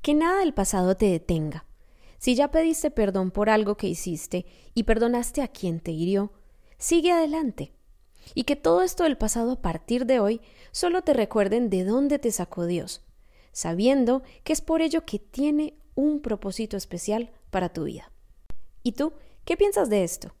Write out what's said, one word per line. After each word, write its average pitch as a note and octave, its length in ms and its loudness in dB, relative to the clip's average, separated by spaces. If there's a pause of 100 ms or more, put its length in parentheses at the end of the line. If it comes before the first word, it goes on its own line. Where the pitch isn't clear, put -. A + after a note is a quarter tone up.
Que D4 140 0
nada E4+ 260 2
del F4 120 2
pasado F#3+ 440 2
te G#3+ 100 2
detenga. E3 600 0 (520)
Si B3 160 2
ya C#4+ 160 2
pediste D#4+ 400 2
perdón F#3+ 400 0
por G#3 180 0
algo G#3+ 280 2
que G#3+ 100 -6
hiciste F3 600 -6 (280)
y A#3 80 0
perdonaste A#3 580 0
a C4 80 -2
quien E3 300 -6
te E3 140 -8
hirió, F#3+ 400 -2 (460)
sigue E4+ 340 2
adelante. D#4 640 -2 (600)
Y - 80 -2
que C#4+ 140 0
todo E4+ 260 4
esto F4+ 220 -2
del D4 140 2
pasado A#3 340 0
a B3 100 -6
partir A#3 440 -2
de B3+ 120 4
hoy A3 220 2 (320)
solo F4+ 300 0
te D4 120 2
recuerden G#3+ 560 0
de F3+ 140 0
dónde C4+ 340 2
te A#3 140 -2
sacó F3 340 -4
Dios, F3 360 -4 (500)
sabiendo A#3+ 720 2 (180)
que - 100 -4
es D#4 80 -2
por D#4+ 220 0
ello D#4+ 220 0
que - 160 -6
tiene D4 580 -2 (160)
un D4 280 0
propósito G#3 540 -4
especial G3+ 540 -4 (200)
para F3+ 180 0
tu E3 160 -6
vida. - 260 -10 (720)
¿Y B3 100 -2
tú, D#4 200 -2 (320)
qué E4+ 120 -2
piensas G4 340 2
de G3+ 120 4
esto? - 380 -6